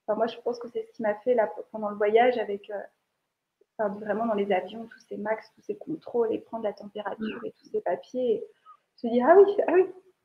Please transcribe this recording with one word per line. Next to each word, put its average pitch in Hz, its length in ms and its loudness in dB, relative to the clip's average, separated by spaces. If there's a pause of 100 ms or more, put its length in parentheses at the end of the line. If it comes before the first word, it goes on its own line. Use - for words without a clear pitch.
enfin, 214 100 -2
moi, 220 120 -2
je 233 160 -10
pense 240 160 -4
que 233 120 -12
c'est 226 160 -8
ce - 80 -20
qui - 60 -12
m'a 214 220 -2
fait 247 100 2
là, 214 160 0 (220)
pendant 214 180 -6
le 208 60 -8
voyage 226 420 4
avec, 202 320 -6
euh, 202 100 -10 (960)
enfin, 214 120 0 (100)
vraiment 214 280 -4
dans 220 80 0
les 202 160 0
avions, 202 340 -4
tous - 140 -20 (100)
ces 202 80 -12
max, 214 380 -6
tous - 80 -20
ces 208 120 -8
contrôles, 233 560 -2
et 220 60 -2
prendre 226 260 -10
la 202 100 -2
température 208 720 -10
et - 140 -8
tous - 120 -20
ces 214 100 -2
papiers. 233 540 -2
Et - 80 -6 (580)
je 240 60 -4
me 226 60 -2
dis, « 240 140 4
Ah 339 100 10
oui, 403 140 10 (160)
ah 277 60 4
oui, 370 120 6 (400)